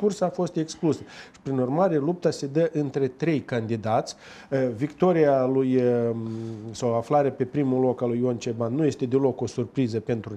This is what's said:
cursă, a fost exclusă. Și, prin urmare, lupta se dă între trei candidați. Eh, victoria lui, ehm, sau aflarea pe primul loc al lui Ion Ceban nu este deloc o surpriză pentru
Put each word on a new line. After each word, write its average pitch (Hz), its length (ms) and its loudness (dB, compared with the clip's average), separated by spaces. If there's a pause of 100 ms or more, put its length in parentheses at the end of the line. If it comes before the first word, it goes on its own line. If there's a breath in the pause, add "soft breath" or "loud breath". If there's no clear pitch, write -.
cursă, 202 240 0
a 175 40 0
fost 175 280 -4
exclusă. 156 440 0 (320 loud breath)
Și, - 100 -20
prin 135 160 -2
urmare, 156 380 2
lupta 160 340 0
se 147 160 -6
dă 156 260 2
între 139 360 -2
trei 151 320 0
candidați. 110 760 -2 (340 loud breath)
Eh, 131 280 0
victoria 147 720 4
lui, 131 260 2
ehm, 120 440 2 (540)
sau 117 260 -2
aflarea 143 340 2
pe 135 140 -4
primul 131 360 0
loc 127 220 2
al 123 60 0
lui 120 100 0
Ion 123 180 0
Ceban 113 380 -4
nu 156 100 2
este 135 220 0
deloc 127 340 2
o 120 60 -2
surpriză 117 540 -2
pentru 113 360 -6